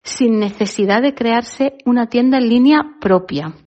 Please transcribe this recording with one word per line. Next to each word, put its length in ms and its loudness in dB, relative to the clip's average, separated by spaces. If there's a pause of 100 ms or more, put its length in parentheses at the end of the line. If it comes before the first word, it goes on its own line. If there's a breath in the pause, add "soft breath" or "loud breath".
sin 380 0
necesidad 640 -2
de 100 0
crearse 720 -4
una 220 0
tienda 320 0
en 100 0
línea 300 4 (200)
propia. 540 -2 (180)